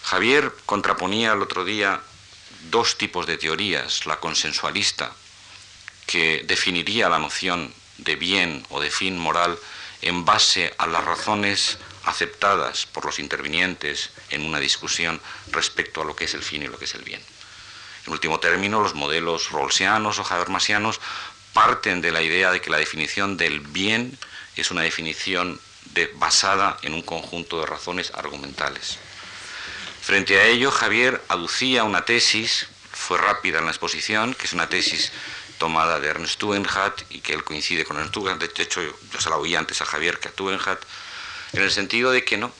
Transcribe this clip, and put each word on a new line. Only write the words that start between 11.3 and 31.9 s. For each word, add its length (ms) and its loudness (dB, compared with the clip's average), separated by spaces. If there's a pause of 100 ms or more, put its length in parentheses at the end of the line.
aceptadas 800 2
por 200 -8
los 120 -2
intervinientes 920 -2 (200)
en 160 -4
una 140 -2
discusión 640 0 (300)
respecto 500 -2
a 40 -2
lo 100 -6
que 100 -4
es 80 -2
el 100 -6
fin 200 -6
y 40 -6
lo 100 -10
que 80 -10
es 100 -6
el 80 -12
bien. 200 -12 (840)
En 60 -6
último 300 0
término, 400 4
los 140 2
modelos 560 0
rawlsianos 680 2
o 100 -4
habermasianos 680 0 (540)
parten 480 6
de 100 2
la 100 2
idea 300 4
de 80 4
que 100 -8
la 80 2
definición 600 0
del 240 0
bien 580 -2 (380)
es 140 -2
una 100 0
definición 800 -2 (240)
de, 300 0
basada 680 2
en 120 -4
un 80 -4
conjunto 600 -6
de 40 -2
razones 480 -4
argumentales. 840 -6 (1040)
Frente 360 4
a 60 10
ello, 260 6
Javier 600 4
aducía 560 2
una 180 2